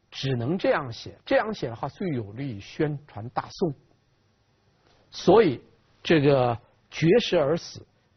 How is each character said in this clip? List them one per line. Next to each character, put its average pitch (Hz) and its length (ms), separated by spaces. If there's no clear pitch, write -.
只 135 240
能 123 220
这 262 140
样 143 200
写， - 340
这 269 120
样 214 160
写 143 140
的 113 80
话 143 120
最 190 220
有 110 240
利 127 220
于 98 40
宣 147 380
传 107 220
大 - 200
宋。 165 240
所 202 300
以 139 200
这 165 160
个 131 380
绝 - 160
食 185 180
而 151 200
死 - 280